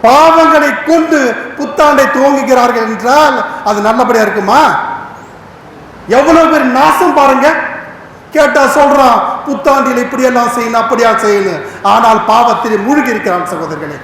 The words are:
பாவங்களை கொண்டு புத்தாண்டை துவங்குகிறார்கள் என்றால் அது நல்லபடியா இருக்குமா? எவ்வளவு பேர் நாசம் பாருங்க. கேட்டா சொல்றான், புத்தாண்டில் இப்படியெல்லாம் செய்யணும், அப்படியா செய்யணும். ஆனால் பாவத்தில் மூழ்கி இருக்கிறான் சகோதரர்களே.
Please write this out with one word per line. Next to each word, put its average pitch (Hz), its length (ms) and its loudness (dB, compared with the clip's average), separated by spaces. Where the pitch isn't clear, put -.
பாவங்களை 311 680 4
கொண்டு 320 340 0
புத்தாண்டை 285 560 2
துவங்குகிறார்கள் 254 760 0
என்றால் 262 460 2
அது 208 160 -2
நல்லபடியா 226 460 0
இருக்குமா? 208 360 0
எவ்வளவு 320 400 4
பேர் 269 300 0
நாசம் 311 360 2
பாருங்க. 277 400 2
கேட்டா 285 340 2
சொல்றான், 269 560 2
புத்தாண்டில் 269 580 0
இப்படியெல்லாம் 247 520 0
செய்யணும், 226 260 -2
அப்படியா 233 280 2
செய்யணும். 202 520 -2
ஆனால் 220 440 2
பாவத்தில் 220 520 0
மூழ்கி 247 320 0
இருக்கிறான் 185 440 -4
சகோதரர்களே. 151 500 -10